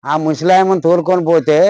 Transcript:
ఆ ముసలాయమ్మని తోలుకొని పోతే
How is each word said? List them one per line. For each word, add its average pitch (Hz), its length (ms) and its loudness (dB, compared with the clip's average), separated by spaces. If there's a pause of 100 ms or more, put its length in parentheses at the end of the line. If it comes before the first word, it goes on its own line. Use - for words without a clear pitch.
ఆ 143 120 -4 (100)
ముసలాయమ్మని 185 600 0
తోలుకొని 175 440 0
పోతే 151 280 2 (100)